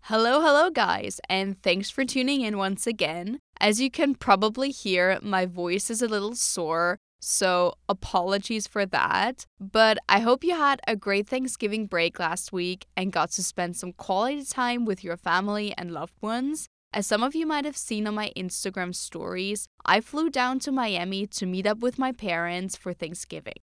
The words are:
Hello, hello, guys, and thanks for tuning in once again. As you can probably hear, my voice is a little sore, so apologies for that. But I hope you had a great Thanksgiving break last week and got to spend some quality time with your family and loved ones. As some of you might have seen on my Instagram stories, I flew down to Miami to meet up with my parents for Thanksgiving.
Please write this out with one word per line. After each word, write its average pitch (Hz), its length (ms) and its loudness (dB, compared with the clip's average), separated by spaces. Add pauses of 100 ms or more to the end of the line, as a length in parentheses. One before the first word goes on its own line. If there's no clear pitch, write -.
Hello, 233 320 4
hello, 320 300 6
guys, 196 580 0
and 190 360 0
thanks 196 260 2
for 269 140 -2
tuning 269 380 0
in 214 160 -2
once 190 280 -2
again. 185 540 -4 (180)
As 214 220 4
you 262 100 2
can 285 240 2
probably 220 560 2
hear, 185 500 2
my 190 260 0
voice 180 440 -2
is 226 100 -2
a 240 60 2
little 214 300 -2
sore, 170 640 0 (200)
so 180 540 2 (140)
apologies 196 800 0
for 202 180 0
that. 190 600 0 (120)
But 220 400 4 (100)
I 196 120 8
hope 247 240 4
you 349 100 2
had 277 320 2
a 226 80 0
great 202 320 0
Thanksgiving 220 600 -4
break 170 340 0
last 170 320 -4
week 180 340 -4 (100)
and 185 140 -2
got 165 220 0
to 185 100 -4
spend 175 340 -4
some 180 180 -10
quality 254 500 -2
time 240 400 -2
with 196 180 -4
your 170 140 -6
family 202 600 0
and 175 140 -8
loved 160 300 -8
ones. 254 480 -4 (240)
As 202 120 -2
some 220 200 2
of 285 100 -2
you 320 100 -2
might 302 200 -2
have 294 120 -6
seen 214 300 -4
on 214 80 -2
my 214 220 -4
Instagram 185 580 -6
stories, 185 720 -6 (180)
I 202 160 6
flew 311 300 -2
down 262 300 0
to 294 100 -4
Miami 196 560 -2
to - 200 -6
meet 185 200 -2
up 214 140 0
with 247 180 -2
my 262 140 -2
parents 180 640 -4
for 180 160 -8
Thanksgiving. - 640 -10 (120)